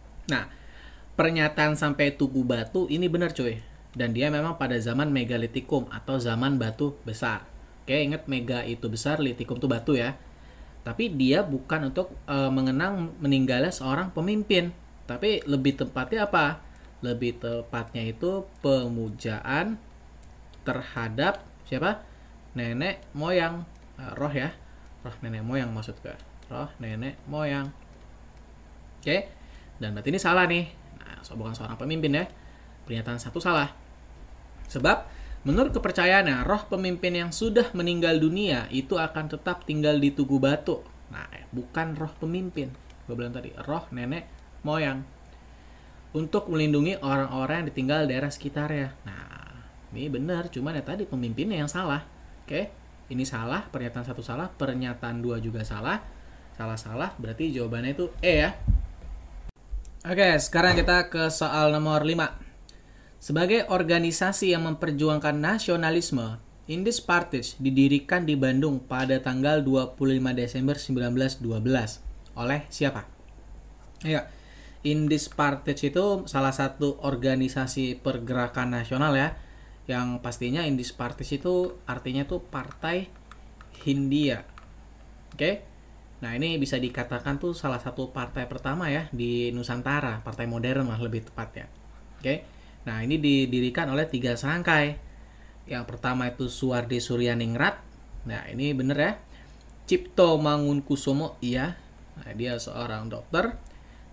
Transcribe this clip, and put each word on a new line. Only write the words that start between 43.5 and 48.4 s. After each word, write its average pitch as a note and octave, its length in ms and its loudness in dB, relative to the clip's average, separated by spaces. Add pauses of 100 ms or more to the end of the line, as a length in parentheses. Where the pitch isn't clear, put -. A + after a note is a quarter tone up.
roh D#3 400 -6
nenek B2+ 320 -6 (400)
moyang. C#3+ 400 -2 (1120)
Untuk D#3 320 0
melindungi D#3 480 4
orang-orang C3+ 640 0
yang D3+ 80 -2
ditinggal C#3+ 400 2
daerah C3+ 240 -2
sekitarnya. C#3+ 720 -4